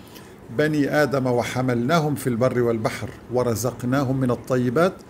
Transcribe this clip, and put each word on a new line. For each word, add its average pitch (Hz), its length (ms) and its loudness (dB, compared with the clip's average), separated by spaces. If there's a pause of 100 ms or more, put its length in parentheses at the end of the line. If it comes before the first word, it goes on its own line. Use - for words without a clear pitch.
(580)
بني 151 460 2
آدم 139 240 0
وحملناهم 127 880 0
في 131 120 -4
البر 123 340 2
والبحر 113 480 -2 (240)
ورزقناهم 123 880 0
من 127 120 2
الطيبات 127 640 0 (160)